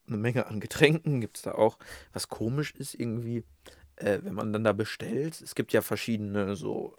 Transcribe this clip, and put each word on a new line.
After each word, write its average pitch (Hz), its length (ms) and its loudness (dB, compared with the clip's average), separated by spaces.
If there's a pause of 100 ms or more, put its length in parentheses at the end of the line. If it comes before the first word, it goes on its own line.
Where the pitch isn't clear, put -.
eine 113 100 -4
Menge 113 300 0
an 107 140 -6
Getränken 147 600 4
gibt's - 220 -6
da - 100 -6
auch. - 260 4 (360)
Was - 140 -6
komisch 135 480 -4
ist - 180 -10
irgendwie, 117 500 -4 (520)
äh, 101 260 0
wenn 95 120 -8
man 107 180 -2
dann 107 120 0
da 107 80 6
bestellt, 120 680 -4
es - 120 -14
gibt - 200 -4
ja 107 80 8
verschiedene 104 720 -2
so, - 420 -6